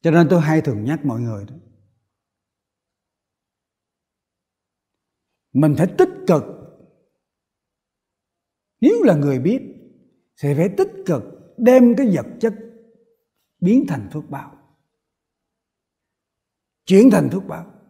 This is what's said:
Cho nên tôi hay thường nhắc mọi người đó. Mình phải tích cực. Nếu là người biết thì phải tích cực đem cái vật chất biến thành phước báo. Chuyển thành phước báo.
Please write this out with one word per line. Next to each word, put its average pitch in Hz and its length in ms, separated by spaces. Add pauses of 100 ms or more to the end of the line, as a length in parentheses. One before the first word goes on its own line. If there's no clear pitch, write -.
Cho 165 100
nên 165 180
tôi 175 120
hay 156 200
thường 107 220
nhắc 147 220
mọi 117 160
người 107 240
đó. 131 100 (4000)
Mình 143 240
phải 180 100 (100)
tích 370 120 (180)
cực. 160 160 (2500)
Nếu 403 220
là 196 120
người 143 240
biết 196 220 (800)
thì 143 140
phải 175 220
tích 392 140 (140)
cực 143 180 (340)
đem 247 380
cái 269 200
vật 123 100 (140)
chất 226 140 (1080)
biến 220 260
thành 110 260
phước 151 160
báo. - 220 (2250)
Chuyển 208 260
thành 151 180
phước 196 180
báo. 165 320 (100)